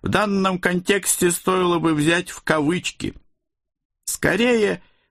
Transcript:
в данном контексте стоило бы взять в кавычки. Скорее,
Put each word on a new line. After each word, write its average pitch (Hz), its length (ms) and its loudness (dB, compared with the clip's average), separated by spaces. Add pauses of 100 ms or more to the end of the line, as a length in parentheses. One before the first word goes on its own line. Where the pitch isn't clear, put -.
в - 80 -6
данном 190 500 0
контексте 180 720 0
стоило 180 480 0
бы 160 140 0
взять 165 380 0
в - 120 -16
кавычки. 160 720 -2 (920)
Скорее, 202 800 0 (280)